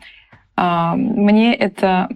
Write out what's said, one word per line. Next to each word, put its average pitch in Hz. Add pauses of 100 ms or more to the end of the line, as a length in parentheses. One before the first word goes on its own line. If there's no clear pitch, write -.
(580)
А, 170
мне 214
это 190